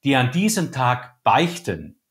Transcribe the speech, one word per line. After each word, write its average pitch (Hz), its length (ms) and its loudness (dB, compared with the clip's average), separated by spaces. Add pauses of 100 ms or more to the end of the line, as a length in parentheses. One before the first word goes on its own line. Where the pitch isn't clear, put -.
die 139 120 2
an 123 160 2
diesem 190 400 0
Tag 123 520 -4
beichten 127 880 -2